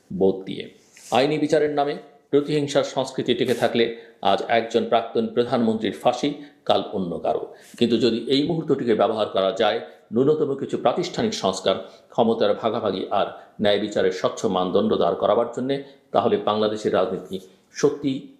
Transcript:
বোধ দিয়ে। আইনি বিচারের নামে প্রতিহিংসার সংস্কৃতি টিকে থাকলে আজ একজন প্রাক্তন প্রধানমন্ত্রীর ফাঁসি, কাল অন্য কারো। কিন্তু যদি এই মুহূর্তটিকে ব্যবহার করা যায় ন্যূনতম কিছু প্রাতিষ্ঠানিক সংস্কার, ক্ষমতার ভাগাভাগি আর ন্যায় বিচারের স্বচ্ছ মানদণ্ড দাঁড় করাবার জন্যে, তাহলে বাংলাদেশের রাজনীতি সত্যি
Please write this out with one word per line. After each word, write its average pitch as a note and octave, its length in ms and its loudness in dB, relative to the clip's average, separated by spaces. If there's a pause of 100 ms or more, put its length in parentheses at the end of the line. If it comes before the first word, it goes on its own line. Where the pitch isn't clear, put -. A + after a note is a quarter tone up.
(120)
বোধ F#2+ 320 2
দিয়ে। - 260 -12 (400)
আইনি D3 280 4
বিচারের D3+ 320 2
নামে C#3+ 280 -2 (320)
প্রতিহিংসার C#3+ 540 2
সংস্কৃতি B2+ 500 -2
টিকে A#2+ 200 0
থাকলে A#2 420 2 (260)
আজ G2 260 2
একজন A2+ 360 2
প্রাক্তন A2+ 420 0
প্রধানমন্ত্রীর A2 680 0
ফাঁসি, C#3+ 420 0 (300)
কাল G2+ 280 2
অন্য E2+ 260 -4
কারো। - 360 -4 (240)
কিন্তু A#2+ 200 4
যদি A#2 300 0
এই C#3+ 200 2
মুহূর্তটিকে C#3 460 0
ব্যবহার G#2 320 2
করা F#2+ 260 0
যায় G#2+ 280 0 (320)
ন্যূনতম C#3 420 2
কিছু - 240 -6
প্রাতিষ্ঠানিক A#2+ 560 -2
সংস্কার, - 400 -2 (340)
ক্ষমতার A2+ 460 2
ভাগাভাগি G#2 560 -2
আর F#2+ 160 0 (340)
ন্যায় G#2 180 2
বিচারের G2+ 340 0
স্বচ্ছ - 320 -2
মানদণ্ড F#2+ 520 2
দাঁড় F#2 180 2
করাবার G#2+ 320 2 (100)
জন্যে, C3+ 280 -4 (260)
তাহলে G#2 260 0
বাংলাদেশের G#2+ 580 -2
রাজনীতি F#2 460 -2 (320)
সত্যি - 680 -2